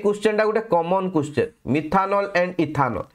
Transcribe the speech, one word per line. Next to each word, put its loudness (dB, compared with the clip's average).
କ୍ୱେଶ୍ଚନଟା 2
ଗୋଟେ 0
କମନ 0
କ୍ୱେଶ୍ଚନ, 0
ମିଥାନଲ 0
and 0
ethanol। -2